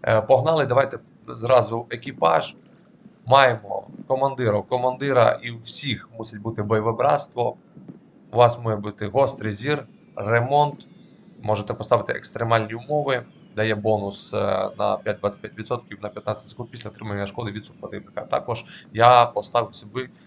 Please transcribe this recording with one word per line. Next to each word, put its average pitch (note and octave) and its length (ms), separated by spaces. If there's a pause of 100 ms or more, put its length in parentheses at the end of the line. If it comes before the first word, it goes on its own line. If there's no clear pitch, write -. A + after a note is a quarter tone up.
Е, A2 200
погнали, C#3 440
давайте B2 320 (300)
зразу A#2 640
екіпаж. D#3 640 (720)
Маємо A#2 600 (180)
командира. C3 520
У F#2+ 40
командира B2+ 800
і A#2+ 80
у A#2 80
всіх - 500 (100)
мусить A2 220
бути A2+ 220
бойове G#2+ 300
братство. B2 640 (760)
У G#2+ 40
вас A#2+ 280
має A2 120
бути G#2 300
гострий G#2+ 460
зір, C3 340 (300)
ремонт. B2+ 720 (560)
Можете G#2+ 320
поставити - 380
екстремальні A2+ 600
умови. C#3 480 (340)
Дає G#2+ 180
бонус, G2+ 600
е, G2+ 440
на G2+ 180
п'ять G2+ 220
двадцять G2 220
п'ять - 180
відсотків A2 440
на G#2 60
п'ятнадцять G#2 400
секунд - 220
після A2+ 200
отримання G2+ 360
шкоди G#2 260
від G#2 120
супротивника. - 580
Також - 420 (280)
я A#2+ 340
поставив A2 480
собі, A2 360 (160)